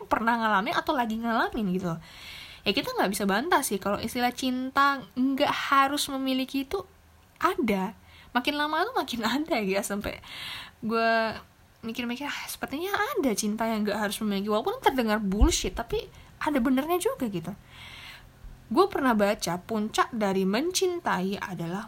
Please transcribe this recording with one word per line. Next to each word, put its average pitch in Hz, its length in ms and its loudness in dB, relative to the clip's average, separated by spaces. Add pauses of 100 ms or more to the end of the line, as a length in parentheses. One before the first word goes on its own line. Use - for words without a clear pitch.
pernah 233 320 2
ngalamin 220 400 2
atau 320 160 2
lagi 226 240 0
ngalamin 226 580 0
gitu. 180 220 -2 (640)
Ya 202 160 0
kita 494 160 -2
nggak 311 160 2
bisa 202 160 -2
bantah 269 400 2
sih 196 160 -2
kalau 202 160 0
istilah 247 320 -2
cinta 262 720 0 (160)
nggak 269 560 2
harus 277 400 4
memiliki 262 560 -2
itu - 160 -4 (560)
ada. 220 560 2 (340)
Makin 262 240 0
lama 311 300 2
tuh 508 100 -4
makin 269 340 -2
<laughs> 240 120 0
ada 320 180 0
ya, 196 220 0
sampai 202 400 -4 (600)
gue 226 280 0 (720)
mikir-mikir, 240 480 -6
"Ah, - 160 -8
sepertinya 339 480 -6
ada 403 400 2
cinta 214 320 0
yang 226 200 0
nggak 196 120 0
harus 208 240 -2
memiliki." 202 280 0
Walaupun 269 320 0
terdengar 233 400 4
bullshit, 214 520 4
tapi - 360 -4 (320)
ada 294 160 0
benernya 277 400 2
juga 349 320 -2
gitu. 180 240 -6 (1200)
Gue 370 180 6
pernah 277 240 2
baca, 202 480 0
puncak 220 480 -2
dari 196 320 0
mencintai 220 960 0
adalah 175 500 -6